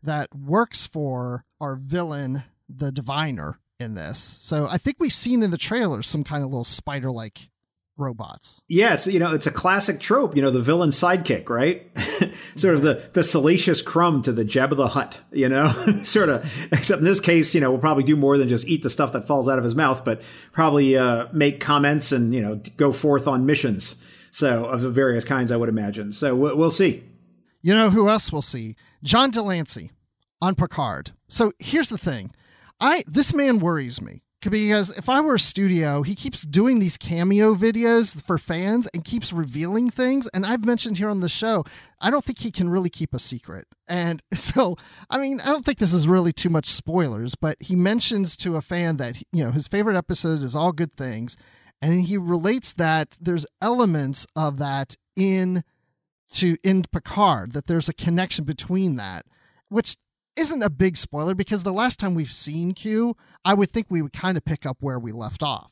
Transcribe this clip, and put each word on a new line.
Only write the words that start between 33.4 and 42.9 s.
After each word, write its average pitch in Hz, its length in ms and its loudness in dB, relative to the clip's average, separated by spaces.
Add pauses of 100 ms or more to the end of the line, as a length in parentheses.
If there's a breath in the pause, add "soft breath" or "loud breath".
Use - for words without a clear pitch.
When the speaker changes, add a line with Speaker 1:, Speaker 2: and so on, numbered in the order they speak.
Speaker 1:
worries 156 420 -2
me. - 200 -16 (200)
Because 208 560 2
if 196 100 -6
I 269 140 4
were 302 140 2
a 208 40 2
studio, 165 600 2
he 170 140 -4
keeps - 300 -6
doing 214 340 4
these 185 180 0
cameo 196 580 2
videos 226 680 2
for 175 160 -2
fans 196 560 -2
and 165 120 -8
keeps - 260 -4
revealing 170 580 -2
things. 254 440 -2
And 185 120 -2
I've 220 200 -2
mentioned 226 320 0
here 202 100 -2
on 202 140 -2
the 175 80 -2
show, 220 340 -2 (380 loud breath)
I 190 100 0
don't 277 140 0
think 254 140 -8
he 226 120 -6
can 180 160 -2
really 175 220 0
keep - 240 -8